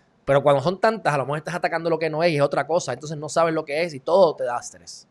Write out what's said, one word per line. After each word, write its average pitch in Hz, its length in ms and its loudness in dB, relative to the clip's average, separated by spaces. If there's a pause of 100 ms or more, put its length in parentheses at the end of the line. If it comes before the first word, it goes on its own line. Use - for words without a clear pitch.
(260)
Pero 139 180 4
cuando 143 180 4
son 185 180 -2
tantas, 220 320 0
a 147 60 -2
lo 131 60 -2
mejor 147 160 -6
estás 160 160 -10
atacando 165 340 -4
lo 160 80 2
que 160 140 -4
no 151 100 -4
es 175 100 4
y 151 40 -2
es 143 80 2
otra 143 240 0
cosa. 156 260 -2
Entonces 147 240 -10
no 147 120 -10
sabes 165 220 2
lo 156 140 -4
que 147 160 -4
es 165 140 -4
y 131 40 -12
todo 165 360 4
te 131 80 -6
da 120 160 -4
estrés. - 500 -18